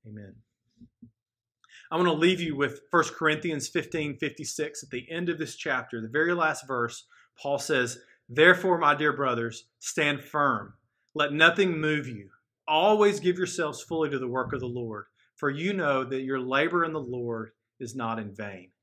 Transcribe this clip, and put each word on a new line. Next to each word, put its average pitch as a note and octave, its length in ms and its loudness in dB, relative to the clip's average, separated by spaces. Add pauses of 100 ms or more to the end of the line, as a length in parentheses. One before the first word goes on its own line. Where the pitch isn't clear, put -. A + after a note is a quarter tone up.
Amen. G#2 280 -16 (1500)
I D#3+ 60 -4
want F3 120 4
to E3 60 4
leave E3+ 260 4
you D#3+ 160 -4
with C#3 260 -2 (100)
First D#3+ 240 2
Corinthians D#3 520 0
fifteen D3+ 500 -4
fifty-six. D3+ 680 -6
At - 80 -18
the B2+ 180 -10
end E3+ 200 -4
of D#3 100 -4
this D3+ 160 -8
chapter, B2 440 -4
the A2 80 -8
very D#3+ 280 2
last D#3 320 -2
verse, A#2+ 400 -4 (340)
Paul C#3+ 160 -2
says, B2 400 0 (320)
"Therefore, F3 480 6
my D3 160 4
dear D3 200 2
brothers, A#2 520 -2 (140)
stand D3 440 -2
firm. C3 520 0 (400)
Let D3 180 0
nothing E3+ 480 4
move D3+ 260 0
you. G2+ 220 -14 (380)
Always G3+ 520 4
give F3+ 180 2
yourselves F3 440 -4
fully D#3+ 300 -2
to C3+ 80 -2
the B2+ 80 -4
work B2 260 -2
of C3 60 -4
the B2+ 80 -6
Lord, A#2 380 -8 (300)
for C#3+ 140 0
you E3 240 -2
know C#3+ 300 2
that C3 180 -4
your C3+ 180 -2
labor D#3 460 2
in D#3+ 80 -6
the D#3 60 -4
Lord A#2+ 500 -6 (300)
is A#2+ 160 -10
not A2+ 240 -4
in G2 160 -10
vain." G2 480 -12